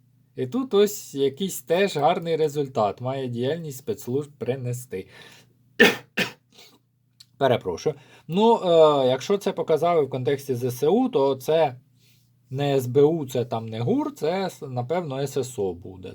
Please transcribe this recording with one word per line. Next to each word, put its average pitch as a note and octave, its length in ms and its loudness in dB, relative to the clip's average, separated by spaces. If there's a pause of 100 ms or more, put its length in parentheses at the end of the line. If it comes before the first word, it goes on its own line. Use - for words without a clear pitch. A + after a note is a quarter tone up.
(360)
І B2+ 120 -4
тут B3+ 260 -4
ось G3+ 420 2
якийсь C#3 460 -2
теж F#3 360 0
гарний E3 380 0
результат C3+ 640 -2
має C3 260 -4
діяльність C3+ 500 -4
спецслужб B2+ 540 -6
принести. B2 760 -8 (720)
<coughs> - 100 8 (1500)
Перепрошую. C3 560 0 (320)
Ну, G#3+ 280 4
е, D#3 520 6
якщо B2+ 300 0
це G3 140 -4
показали D#3+ 500 2
в C3 80 0
контексті C3 460 -2
З A#2+ 80 -4
С B2+ 240 -2
У, B3 220 4
то C#3 260 2
це D3+ 400 0 (760)
не C#3 260 0
С B2+ 120 0
Б B2+ 140 4
У, D#3 240 4
це B2 200 -4
там A2+ 200 -6
не A2 140 -8
гур, C#4 360 -2
це, F#3 300 -2
с-, D#3+ 220 -10
напевно, C3 520 -4
С C#3 180 -6
С B2 220 -4
О F#2+ 140 -2
буде, F2+ 420 -16